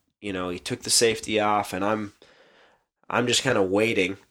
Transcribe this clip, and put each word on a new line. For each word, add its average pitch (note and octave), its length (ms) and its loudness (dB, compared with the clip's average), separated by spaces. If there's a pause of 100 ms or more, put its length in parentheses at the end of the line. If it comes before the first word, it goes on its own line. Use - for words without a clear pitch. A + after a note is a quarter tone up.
(200)
you G2+ 120 -8
know, F2+ 180 -4
he F2+ 80 -6
took - 240 -8
the G#2+ 80 -4
safety A2 500 2
off, G#2 320 0
and F#2+ 120 -4
I'm, G#2 280 -2 (1000)
I'm A#2+ 160 2
just A#2 160 2
kinda A#2 200 2
waiting, G2 560 0 (120)